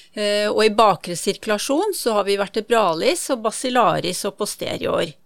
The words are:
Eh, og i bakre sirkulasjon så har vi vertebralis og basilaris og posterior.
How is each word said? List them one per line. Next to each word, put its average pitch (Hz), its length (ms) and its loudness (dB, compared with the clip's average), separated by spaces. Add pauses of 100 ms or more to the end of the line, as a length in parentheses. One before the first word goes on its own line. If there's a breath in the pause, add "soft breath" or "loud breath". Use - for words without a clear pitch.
(140 loud breath)
Eh, 208 340 0
og 214 160 2
i 220 60 4
bakre 208 440 2
sirkulasjon 220 800 -2
så 233 200 -2
har 202 100 2
vi 196 140 0
vertebralis 214 920 0
og 233 120 -2
basilaris 202 840 0
og 196 140 -6
posterior. - 760 -4 (140)